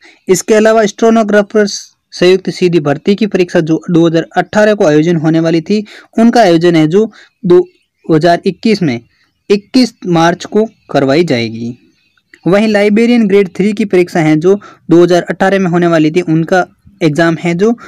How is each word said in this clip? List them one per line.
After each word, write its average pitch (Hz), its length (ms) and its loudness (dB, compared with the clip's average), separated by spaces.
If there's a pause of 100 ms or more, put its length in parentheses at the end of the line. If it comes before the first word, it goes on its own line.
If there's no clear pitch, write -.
(280)
इसके 190 260 0
अलावा 220 320 2
स्टेनोग्राफर्स 208 920 0 (340)
संयुक्त 185 380 0
सीधी 175 300 0
भर्ती 151 340 -2
की 208 120 -2
परीक्षा 185 340 -2
जो 160 280 -2
दो 170 180 2
हज़ार 165 200 -2 (100)
अठारह 214 360 0
को 208 140 0
आयोजन 156 300 2
होने 156 220 0
वाली 165 220 -2
थी, 208 240 -4 (340)
उनका 233 220 4
आयोजन 175 340 2
है 156 120 2
जो 208 220 0 (340)
दो 175 220 4 (400)
हज़ार 170 400 0
इक्कीस 208 380 -2
में 123 160 -2 (500)
इक्कीस 233 440 0 (140)
मार्च 170 400 0
को 220 220 -2 (200)
करवाई 139 360 0
जाएगी। 117 520 -6 (680)
वहीं 202 220 0
लाइब्रेरियन 220 600 0
ग्रेड 196 280 2
थ्री 208 180 -2
की 214 120 -4
परीक्षा 180 340 -2
है 156 180 2
जो 175 160 2 (360)
दो 170 140 4
हज़ार 175 200 2
अठारह 190 360 -2
में 190 100 -2
होने 175 180 0
वाली 160 240 0
थी, 175 100 -2
उनका 165 440 -2 (360)
एग्जाम 165 340 0
है 170 200 -4
जो 202 140 0 (180)